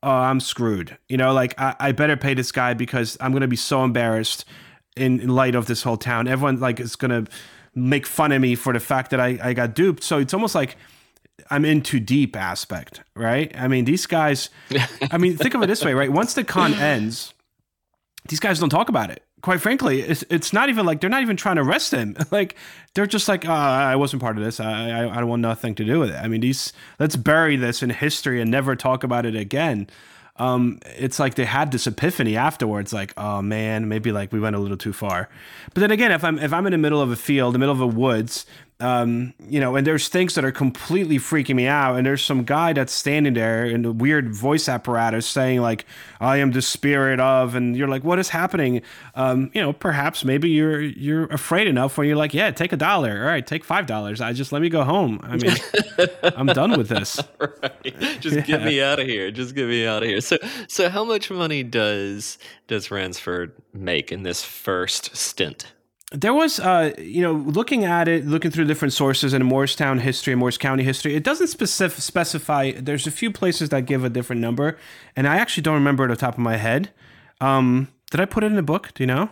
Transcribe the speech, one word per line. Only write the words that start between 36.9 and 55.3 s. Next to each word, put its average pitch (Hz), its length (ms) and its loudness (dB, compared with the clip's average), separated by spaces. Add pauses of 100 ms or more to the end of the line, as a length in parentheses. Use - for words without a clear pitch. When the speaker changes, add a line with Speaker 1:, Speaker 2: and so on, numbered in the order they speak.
Speaker 1:
of 131 120 2
a 113 40 -2
field, 127 380 0
the 123 60 2
middle 139 140 4
of 131 60 0
a 127 60 2
woods, 117 580 0 (360)
um, 123 540 0 (140)
you 143 100 0
know, 131 160 0
and 135 100 4
there's 151 220 2
things 180 300 0
that 147 80 0
are 135 80 0
completely 156 640 0
freaking 139 380 0
me 127 100 2
out, 135 300 2
and 127 100 2
there's 135 160 0
some 131 220 0
guy 160 280 2
that's 139 200 0
standing 143 420 2
there 113 300 0
in 117 200 0
a 113 60 0
weird 127 420 2
voice 139 360 0
apparatus 113 580 0
saying, 127 340 2
like, 113 240 0 (360)
"I 131 160 2
am 139 160 4
the 131 100 0
spirit 135 560 2
of," 127 380 4
and 123 200 0
you're 139 120 0
like, 135 160 -2
"What 175 160 2
is 180 80 -2
happening?" 165 540 0 (340)
Um, 131 360 0
you 220 80 -2
know, 147 120 0
perhaps 147 520 -2
maybe 143 260 2
you're, 156 300 2
you're 151 440 -2
afraid 165 420 0
enough 135 320 2
where 147 80 2
you're 151 80 2
like, 151 180 0
"Yeah, 175 200 0
take 170 200 -2
a 180 40 -2
dollar. 147 420 0
All 120 80 -2
right, 156 180 0
take - 200 -6
five 185 220 -2
dollars. 107 340 -4
I 117 120 -2
just, 127 200 -4
let 143 100 0
me 170 60 2
go 160 160 2
home. 143 400 2
I 120 120 -6